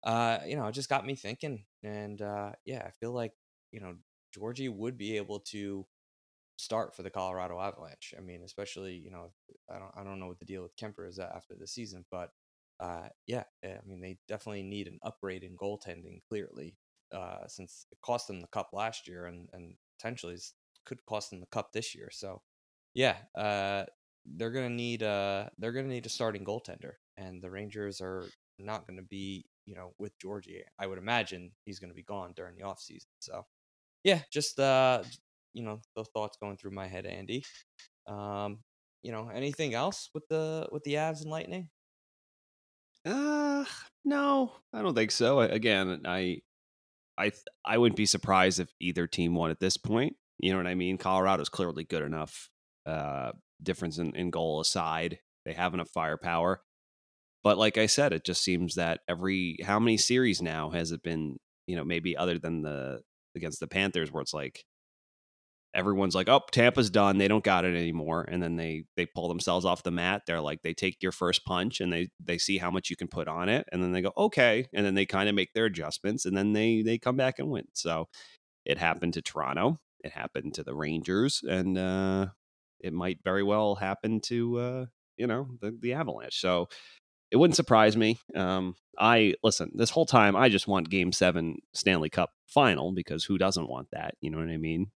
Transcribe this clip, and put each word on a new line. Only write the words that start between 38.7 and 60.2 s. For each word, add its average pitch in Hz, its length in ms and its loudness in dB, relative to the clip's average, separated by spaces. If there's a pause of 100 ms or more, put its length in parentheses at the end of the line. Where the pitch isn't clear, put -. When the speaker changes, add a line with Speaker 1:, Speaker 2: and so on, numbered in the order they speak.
Speaker 1:
you 117 100 -12
know, 113 160 -10
anything 135 460 -6
else 156 400 -4
with 151 140 -12
the, 156 440 -4
with 147 120 -8
the 143 100 -4
Avs 151 280 -2
and 156 80 -10
Lightning? 175 380 -8 (1400)
Speaker 2:
Uh, 285 600 0 (400)
no, 285 480 2 (200)
I 220 100 -6
don't 185 120 2
think 110 160 4
so. 127 300 6
I, 117 60 8
again, 95 580 2
I, 90 360 0 (760)
I 104 140 2
th-, - 120 -14 (220)
I 113 140 2
wouldn't 117 180 8
be 104 100 2
surprised 92 540 4
if 87 200 -4
either 87 260 0
team 85 280 0
won 82 160 2
at 80 100 -2
this 92 160 2
point. 117 400 0 (220)
You 92 140 2
know 92 60 0
what 90 80 -2
I 90 80 -2
mean? 92 240 0
Colorado's 92 500 2
clearly 82 360 -4
good 80 180 -4
enough, 78 480 -6 (340)
uh, 71 480 -4 (300)
difference 85 360 -4
in, 85 160 -2
in 90 160 -4
goal 82 300 -2
aside. 82 580 -2 (260)
They 80 100 -8
have 87 200 -2
enough 85 140 -4
firepower. 85 720 0 (800)
But 104 160 6
like 107 200 4
I 110 80 6
said, 139 260 4
it 80 120 -2
just - 180 0
seems 87 320 0
that 82 340 0
every, 92 560 0
how 101 140 4
many 113 180 6
series 120 460 4